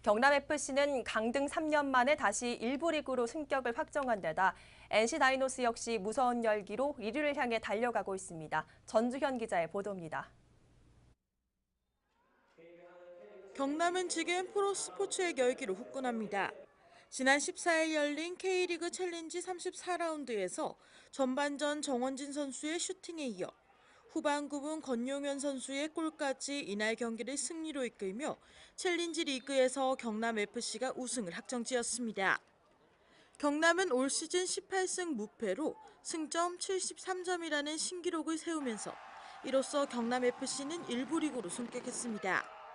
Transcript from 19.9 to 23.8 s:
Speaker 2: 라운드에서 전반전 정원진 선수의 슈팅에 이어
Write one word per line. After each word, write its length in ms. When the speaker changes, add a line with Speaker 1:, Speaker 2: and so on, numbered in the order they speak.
Speaker 2:
라운드에서 800
전반전 680
정원진 520
선수의 440
슈팅에 500
이어 220